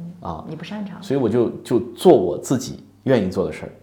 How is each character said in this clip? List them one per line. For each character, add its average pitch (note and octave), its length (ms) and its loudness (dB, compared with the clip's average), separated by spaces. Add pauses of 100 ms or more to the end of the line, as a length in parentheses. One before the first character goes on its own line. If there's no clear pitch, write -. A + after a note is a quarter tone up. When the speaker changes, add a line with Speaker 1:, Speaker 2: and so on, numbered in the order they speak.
(220)
Speaker 1:
嗯， F#2 80 -8
Speaker 2:
啊。 D#2+ 180 -8
Speaker 1:
你 D#3 80 -10
不 - 80 -12
擅 G#3 200 -10
长。 - 180 -12
Speaker 2:
所 C3 120 -2
以 C#3+ 60 2
我 A#2 80 2
就， A2+ 220 4 (120)
就 B2 160 2 (160)
做 F3+ 200 6
我 F2+ 240 2
自 - 180 -2
己 - 280 -6 (200)
愿 A#2+ 220 4
意 F#2 40 -2
做 F#2 160 0
的 D#2 60 -4
事 - 140 -12
儿， - 60 -14 (100)